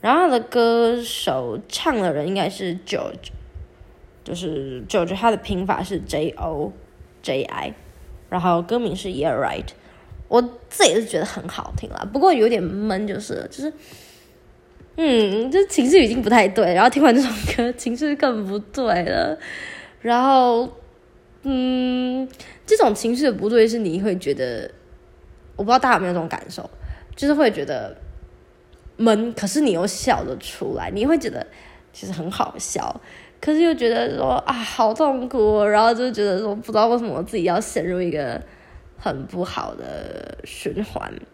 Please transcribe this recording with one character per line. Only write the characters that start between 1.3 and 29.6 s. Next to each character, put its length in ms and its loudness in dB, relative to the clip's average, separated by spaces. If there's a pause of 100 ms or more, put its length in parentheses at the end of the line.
唱 320 -2
的 100 0
人 160 -2
应 80 -2
该 140 0
是 260 -6 (120)
George， 460 -8 (920)
就 100 -8
是 540 -8
George， 260 0
他 160 2
的 60 2
拼 300 -4
法 160 -2
是 180 -6
J 380 -4
O 340 -6 (500)
J 220 -4
I， 300 -10 (540)
然 100 -4
后 220 2
歌 180 -2
名 160 -2
是 140 -8
Year 260 -2
Right。 340 -4 (600)
我 140 4 (260)
自 160 2
己 100 6
是 120 2
觉 120 -4
得 60 0
很 240 -10
好 260 -10
听 140 -6
啦， 240 -10
不 60 -2
过 160 6
有 120 4
点 160 2
闷 440 -2
就 120 -6
是 140 -10
了， 160 -8
就 140 -12
是， 100 -6 (1200)
嗯， 540 2
就 160 4
情 220 2
绪 160 10
已 40 2
经 120 0
不 80 0
太 180 6
对， 280 4
然 100 6
后 60 8
听 120 2
完 120 8
这 80 6
首 60 0 (280)
歌 160 0
情 240 -6
绪 180 0
更 300 0
不 140 -4
对 460 -2
了。 340 -2 (640)
然 200 2
后， 480 4 (760)
嗯， 840 0 (380)
这 100 4
种 180 4
情 220 -2
绪 80 0
的 80 4
不 160 -2
对 180 6
是 120 0
你 240 -2
会 160 0
觉 160 -2
得， 360 -6 (880)
我 80 -4
不 60 0
知 20 6
道 60 8
大 140 4
家 20 6
有 80 2
没 60 0
有 40 0
这 60 0
种 100 -4
感 220 -8
受， 180 -14 (480)
就 100 -2
是 60 4
会 180 6
觉 140 -4
得 320 -6 (1000)
闷， 340 4
可 140 -6
是 160 0